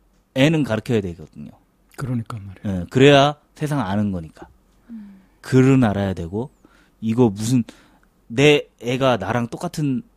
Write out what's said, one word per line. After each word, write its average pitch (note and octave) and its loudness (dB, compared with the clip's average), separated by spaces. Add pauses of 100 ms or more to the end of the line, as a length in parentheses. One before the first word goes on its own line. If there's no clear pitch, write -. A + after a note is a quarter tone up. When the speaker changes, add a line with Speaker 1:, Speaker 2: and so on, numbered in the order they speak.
(340)
Speaker 1:
애는 D3+ 2
가르쳐야 A2 -2
되거든요. D#2+ -10 (460)
Speaker 2:
그러니까 A#2 -8
말이에요. G2 -8
Speaker 1:
예, E2 -10
그래야 C#3+ 4 (220)
세상 D3 -4
아는 G2+ -2
거니까. E2 -12 (440)
Speaker 3:
음. G#3+ -20 (200)
Speaker 1:
글은 C3 4
알아야 G2 0
되고, F2+ -8 (500)
이거 A2+ 2
무슨 A2 -2 (640)
내 C#3+ 2 (120)
애가 B2+ 0
나랑 A2+ -4
똑같은 C#3 -4 (140)